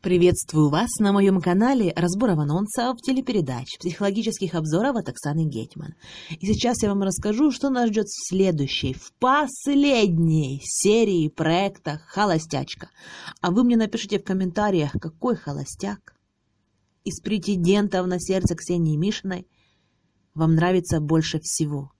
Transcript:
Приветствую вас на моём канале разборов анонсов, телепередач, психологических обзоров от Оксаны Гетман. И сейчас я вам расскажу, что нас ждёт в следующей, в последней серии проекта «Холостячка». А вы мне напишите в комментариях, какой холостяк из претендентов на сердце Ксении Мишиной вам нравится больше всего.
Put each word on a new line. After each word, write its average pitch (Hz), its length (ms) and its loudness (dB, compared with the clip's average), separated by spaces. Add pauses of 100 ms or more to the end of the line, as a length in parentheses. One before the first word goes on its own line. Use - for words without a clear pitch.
Приветствую 175 640 4
вас 180 300 0
на 202 120 4
моём 196 300 4
канале 208 540 2
разборов 180 420 0
анонсов, 214 640 -2
телепередач, 190 640 -2 (140)
психологических 196 720 -4
обзоров 175 440 0
от 180 120 -6
Оксаны 147 360 -2
Гетман. 147 500 -8 (340)
И 165 160 -10
сейчас 220 380 0
я 208 60 0
вам 196 120 0
расскажу, 214 480 0
что 269 220 -2
нас 240 180 2
ждёт 208 160 0
в - 240 -12
следующей, 156 640 0
в - 200 -16
последней 226 1500 2
серии 202 640 2
проекта 165 760 -2
«Холостячка». 160 880 -2 (500)
А 175 80 0
вы 208 140 4
мне 240 140 4
напишите 214 420 -2
в - 40 -10
комментариях, 185 680 0
какой - 460 -4
холостяк 147 760 -10 (920)
из - 160 -6
претендентов 196 840 0
на 180 140 -2
сердце 185 340 0
Ксении 165 440 -2
Мишиной 185 500 -4 (880)
вам 160 180 4
нравится 175 460 2
больше 160 420 0
всего. 147 580 -4